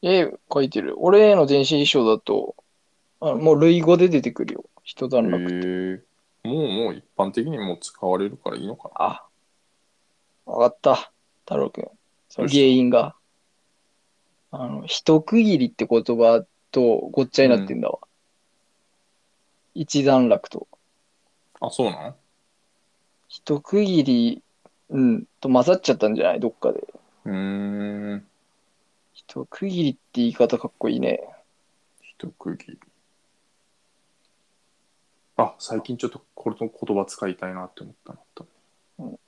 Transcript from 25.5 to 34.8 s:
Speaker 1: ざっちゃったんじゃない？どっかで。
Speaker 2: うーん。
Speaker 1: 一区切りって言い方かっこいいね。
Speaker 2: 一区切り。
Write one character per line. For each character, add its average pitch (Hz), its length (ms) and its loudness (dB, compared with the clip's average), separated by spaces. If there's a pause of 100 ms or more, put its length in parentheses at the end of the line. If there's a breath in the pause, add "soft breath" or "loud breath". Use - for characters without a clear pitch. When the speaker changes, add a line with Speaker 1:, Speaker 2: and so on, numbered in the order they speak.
Speaker 1:
ざ 175 100 4
っ 185 80 0
ち - 120 0
ゃ - 20 2
っ - 20 -14
た 107 120 0
ん 107 60 -2
じ - 60 -2
ゃ 85 60 2
な 92 80 0
い？ 107 60 -6
ど 117 80 -2
っ - 20 -20
か - 220 -2
で。 - 100 -8 (400)
Speaker 2:
う 110 80 -8
ー 101 840 -6
ん。 101 120 -14 (840)
Speaker 1:
一 - 320 -14
区 - 240 -10
切 175 140 -2
り 143 80 0
っ - 20 -6
て - 60 -14 (160)
言 120 120 0
い 117 60 -2
方 120 240 0
か 120 100 -8
っ - 100 -10
こ 117 120 -4
い 120 80 -2
い - 20 -4
ね。 - 220 -4 (800)
Speaker 2:
一 - 260 -20
区 - 300 -12
切 - 140 -20
り。 - 80 -20 (2500)